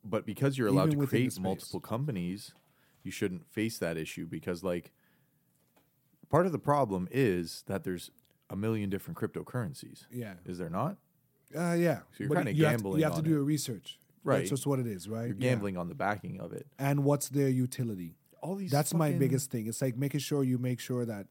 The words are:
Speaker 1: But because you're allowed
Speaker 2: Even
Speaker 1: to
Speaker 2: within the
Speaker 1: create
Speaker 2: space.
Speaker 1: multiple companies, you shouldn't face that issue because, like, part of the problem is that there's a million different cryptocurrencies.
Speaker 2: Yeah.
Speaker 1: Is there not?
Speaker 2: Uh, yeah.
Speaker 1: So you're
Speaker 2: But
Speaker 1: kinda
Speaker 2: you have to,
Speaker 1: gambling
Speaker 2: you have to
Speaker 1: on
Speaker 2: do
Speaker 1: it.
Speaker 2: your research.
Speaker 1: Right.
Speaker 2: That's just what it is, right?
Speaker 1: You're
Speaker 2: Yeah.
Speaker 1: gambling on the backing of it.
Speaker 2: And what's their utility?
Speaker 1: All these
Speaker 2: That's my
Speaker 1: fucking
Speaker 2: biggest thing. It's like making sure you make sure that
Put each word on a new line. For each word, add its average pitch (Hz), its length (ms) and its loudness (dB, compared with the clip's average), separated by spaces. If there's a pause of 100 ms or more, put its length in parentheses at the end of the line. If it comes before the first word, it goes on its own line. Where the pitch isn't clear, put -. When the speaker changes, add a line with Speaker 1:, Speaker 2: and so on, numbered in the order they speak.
Speaker 1:
But 104 200 -2
because 135 320 0
you're 120 100 2
allowed 135 200 6
Speaker 2:
Even 156 60 4
Speaker 1:
to 143 60 2
Speaker 2:
within 143 120 2
the 110 120 4
Speaker 1:
create 131 100 0
Speaker 2:
space. 95 100 -6
Speaker 1:
multiple 92 360 -4
companies, 107 760 -4 (500)
you 95 80 -8
shouldn't 92 340 -4
face 110 340 -2
that 82 180 -2
issue 80 280 -6
because, 85 380 -6
like, 87 280 -2 (1400)
part 165 160 6
of 190 60 0
the 139 80 -2
problem 107 520 2
is 90 560 2
that 98 160 -4
there's 92 280 -6 (380)
a 104 60 -8
million 107 340 0
different 95 280 -6
cryptocurrencies. - 920 -6
Speaker 2:
Yeah. 117 220 -10 (120)
Speaker 1:
Is 90 120 -8
there 87 120 -6
not? 131 280 -2 (580)
Speaker 2:
Uh, 170 220 0
yeah. 170 200 4
Speaker 1:
So - 60 -12 (160)
you're - 100 -2
Speaker 2:
But 151 80 4
Speaker 1:
kinda 131 160 2
Speaker 2:
you 151 120 6
have 147 80 6
to, 120 40 2
Speaker 1:
gambling 98 220 0
Speaker 2:
you 160 60 6
have 151 80 2
to 165 60 0
Speaker 1:
on 160 40 0
Speaker 2:
do 156 60 2
Speaker 1:
it. 160 40 6
Speaker 2:
your 147 100 2
research. 139 560 -2 (240)
Speaker 1:
Right. 139 160 4
Speaker 2:
That's 180 100 -2
just 135 180 -2
what 139 120 2
it 123 80 -2
is, 95 200 -6
right? 113 200 -4
Speaker 1:
You're 123 100 -4
Speaker 2:
Yeah. 123 140 2
Speaker 1:
gambling 101 260 0
on 87 100 -2
the 85 80 -8
backing 92 440 -2
of - 140 -8
it. - 120 -8 (140)
Speaker 2:
And 139 240 2
what's 143 260 4
their 139 200 2
utility? 123 680 0 (260)
Speaker 1:
All 170 140 -4
these 196 160 -4
Speaker 2:
That's 147 220 2
my 165 140 4
Speaker 1:
fucking 135 120 2
Speaker 2:
biggest 131 320 2
thing. 113 160 -4
It's 113 140 -4
like 131 160 0
making 139 240 -2
sure 143 220 0
you 127 140 2
make 123 220 -2
sure 123 260 -2
that 104 260 -6